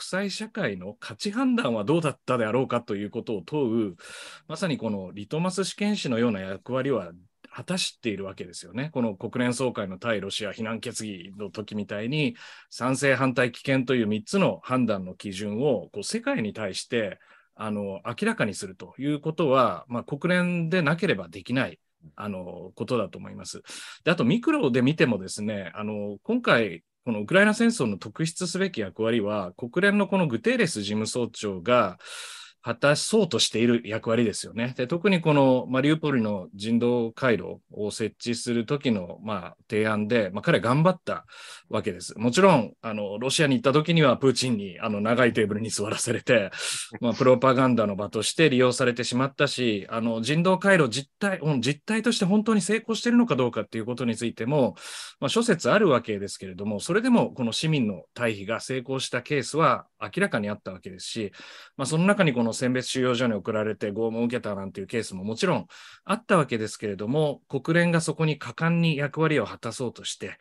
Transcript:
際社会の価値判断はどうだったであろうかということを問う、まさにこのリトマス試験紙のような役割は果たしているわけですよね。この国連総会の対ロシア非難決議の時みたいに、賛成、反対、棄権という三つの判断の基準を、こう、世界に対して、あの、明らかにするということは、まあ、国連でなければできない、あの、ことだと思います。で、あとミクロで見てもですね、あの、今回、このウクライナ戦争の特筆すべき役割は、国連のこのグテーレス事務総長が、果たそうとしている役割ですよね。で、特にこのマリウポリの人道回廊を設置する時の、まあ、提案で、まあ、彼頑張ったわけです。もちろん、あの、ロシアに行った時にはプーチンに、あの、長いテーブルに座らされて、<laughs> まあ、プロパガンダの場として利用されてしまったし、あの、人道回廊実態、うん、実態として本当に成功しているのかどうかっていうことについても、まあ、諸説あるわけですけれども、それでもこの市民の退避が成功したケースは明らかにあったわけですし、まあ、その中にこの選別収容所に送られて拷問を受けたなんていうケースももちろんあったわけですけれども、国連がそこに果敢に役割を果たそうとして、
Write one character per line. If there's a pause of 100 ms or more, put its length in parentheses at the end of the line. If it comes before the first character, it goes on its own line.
際
社
会
の
価
値
判
断
は
ど
う
だ
っ
た
で
あ
ろ
う
か
と
い
う
こ
と
を
問
う、 (520)
ま
さ
に
こ
の
リ
ト
マ
ス
試
験
紙
の
よ
う
な
役
割
は (440)
果
た
し
て
い
る
わ
け
で
す
よ
ね。
こ
の
国
連
総
会
の
対
ロ
シ
ア
非
難
決
議
の
時
み
た
い
に、 (320)
賛
成、
反
対、
棄
権
と
い
う
三
つ
の
判
断
の
基
準
を、
こ
う、
世
界
に
対
し
て、 (360)
あ
の、
明
ら
か
に
す
る
と
い
う
こ
と
は、
ま
あ、
国
連
で
な
け
れ
ば
で
き
な
い、 (340)
あ
の、
こ
と
だ
と
思
い
ま
す。 (420)
で、
あ
と
ミ
ク
ロ
で
見
て
も
で
す
ね、
あ
の、
今
回、 (220)
こ
の
ウ
ク
ラ
イ
ナ
戦
争
の
特
筆
す
べ
き
役
割
は、
国
連
の
こ
の
グ
テ
ー
レ
ス
事
務
総
長
が、 (720)
果
た
そ
う
と
し
て
い
る
役
割
で
す
よ
ね。
で、
特
に
こ
の
マ
リ
ウ
ポ
リ
の
人
道
回
廊 (100)
を
設
置
す
る
時
の、
ま
あ、 (140)
提
案
で、
ま
あ、
彼
頑
張
っ
た (420)
わ
け
で
す。
も
ち
ろ
ん、 (100)
あ
の、
ロ
シ
ア
に
行
っ
た
時
に
は
プ
ー
チ
ン
に、
あ
の、
長
い
テ
ー
ブ
ル
に
座
ら
さ
れ
て、 (240)
<laughs>
ま
あ、
プ
ロ
パ
ガ
ン
ダ
の
場
と
し
て
利
用
さ
れ
て
し
ま
っ
た
し、
あ
の、
人
道
回
廊
実 (120)
態、
う
ん、
実
態
と
し
て
本
当
に
成
功
し
て
い
る
の
か
ど
う
か
っ
て
い
う
こ
と
に
つ
い
て
も、 (460)
ま
あ、
諸
説
あ
る
わ
け
で
す
け
れ
ど
も、
そ
れ
で
も
こ
の
市
民
の (100)
退
避
が
成
功
し
た
ケ
ー
ス
は (140)
明
ら
か
に
あ
っ
た
わ
け
で
す
し、 (460)
ま
あ、
そ
の
中
に
こ
の
選
別
収
容
所
に
送
ら
れ
て
拷
問
を
受
け
た
な
ん
て
い
う
ケ
ー
ス
も
も
ち
ろ
ん (380)
あ
っ
た
わ
け
で
す
け
れ
ど
も、
国
連
が
そ
こ
に
果
敢
に
役
割
を
果
た
そ
う
と
し
て、